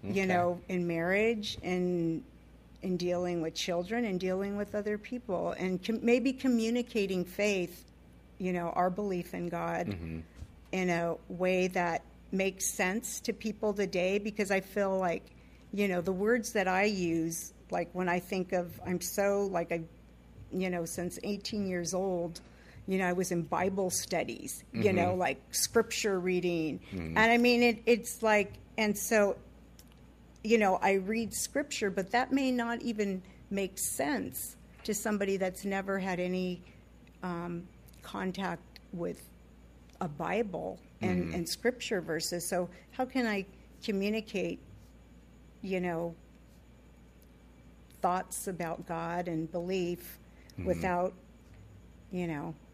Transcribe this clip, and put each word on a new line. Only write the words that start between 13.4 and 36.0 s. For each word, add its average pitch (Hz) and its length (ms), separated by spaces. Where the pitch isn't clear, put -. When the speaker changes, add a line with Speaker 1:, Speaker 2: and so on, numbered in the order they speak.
Speaker 1:
today, 190 440
because 208 340
I 190 80
feel 196 360
like, 180 280
you 202 160
know, 175 120
the 185 120
words 214 400
that 190 160
I 185 160
use, 170 680
like, 175 220
when 180 160
I 175 120
think 185 320
of, 175 340
I'm 175 140
so, 202 520
like, 175 200
I, 170 100
you 185 180
know, 175 140
since 175 380
eighteen 202 440
years 175 260
old, 180 480
you 190 120
know, 185 80
I 180 60
was 180 180
in 170 120
Bible 185 480
studies, - 840
you - 120
Speaker 2:
Mm-hmm. 190 120
Speaker 1:
know, 180 200
like, 175 220
scripture 226 680
reading. 175 640
Speaker 2:
Mm-hmm. 160 260
Speaker 1:
And 226 120
I 240 60
mean, 240 260
it, 240 220
it's 233 380
like, 208 320
and 208 180
so, 208 400
you 226 160
know, 196 180
I 196 180
read 208 400
scripture, - 560
but 185 220
that 247 200
may 262 180
not 233 320
even 202 400
make 196 280
sense - 800
to 214 100
somebody 196 420
that's 185 280
never 196 340
had 185 220